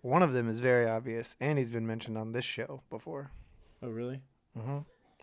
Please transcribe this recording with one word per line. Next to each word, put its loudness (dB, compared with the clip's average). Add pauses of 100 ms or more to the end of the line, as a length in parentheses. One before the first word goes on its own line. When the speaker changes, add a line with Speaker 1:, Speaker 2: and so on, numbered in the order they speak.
Speaker 1:
One 6
of 6
them 2
is -2
very 6
obvious, -2
and 2
he's 0
been -2
mentioned -4
on -6
this -2
show -6
before. -10 (500)
Speaker 2:
Oh, -8
really? -6 (360)
Speaker 1:
Mm-hmm. -4 (440)